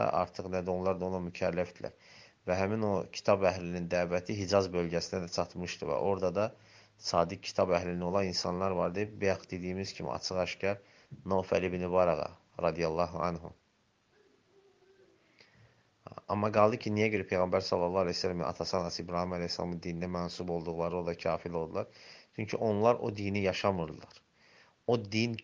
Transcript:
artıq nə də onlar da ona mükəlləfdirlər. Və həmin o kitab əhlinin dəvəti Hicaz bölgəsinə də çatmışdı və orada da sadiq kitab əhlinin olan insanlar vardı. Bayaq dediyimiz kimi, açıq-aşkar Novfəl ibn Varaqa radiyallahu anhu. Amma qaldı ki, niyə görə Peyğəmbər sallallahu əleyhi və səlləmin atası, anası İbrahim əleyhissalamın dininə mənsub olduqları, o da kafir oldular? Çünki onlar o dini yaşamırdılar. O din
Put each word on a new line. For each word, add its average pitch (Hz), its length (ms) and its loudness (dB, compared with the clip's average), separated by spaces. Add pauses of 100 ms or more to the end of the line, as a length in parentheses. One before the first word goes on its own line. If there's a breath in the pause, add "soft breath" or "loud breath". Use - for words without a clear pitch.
(140)
artıq 90 360 -2
nə 92 120 -2
də 90 120 -2
onlar 92 260 0
da 90 80 -2
ona 92 140 -2
mükəlləfdirlər. 87 760 -4 (480 loud breath)
Və 90 140 0
həmin 107 280 2
o 104 60 2 (180)
kitab 98 380 4
əhlinin 87 420 -2
dəvəti 87 480 0
Hicaz 98 320 4
bölgəsinə 87 540 -2
də 85 80 -10
çatmışdı 87 580 -4
və 71 80 0
orada 92 360 0
da 101 120 0 (560 loud breath)
sadiq 90 400 2
kitab 92 320 2
əhlinin 87 320 0
olan 92 240 2
insanlar 90 480 -2
vardı. 90 300 0 (140)
Bayaq 95 280 0
dediyimiz 92 480 -6
kimi, 71 160 -4
açıq-aşkar 92 640 -2 (480 soft breath)
Novfəl 92 440 2
ibn 90 200 -2
Varaqa 87 400 4 (300)
radiyallahu 82 680 0
anhu. 80 280 -4 (2750 soft breath)
Amma 104 260 2
qaldı 107 260 6
ki, 107 160 -2
niyə 107 160 4
görə 101 200 0
Peyğəmbər 92 360 2
sallallahu 90 400 2
əleyhi 87 120 0
və - 60 -2
səlləmin 87 240 0
atası, 85 300 -2
anası 87 240 -2
İbrahim 90 360 -2
əleyhissalamın 87 440 -4
dininə 87 280 -4
mənsub 87 440 -4
olduqları, 85 480 -2
o 85 40 -6
da 85 120 -2
kafir 85 440 -4
oldular? 87 260 -6 (420 loud breath)
Çünki 107 280 -6
onlar 113 380 4
o 113 200 -4
dini 101 260 -2
yaşamırdılar. 90 800 -2 (680 soft breath)
O 120 100 4
din 110 460 0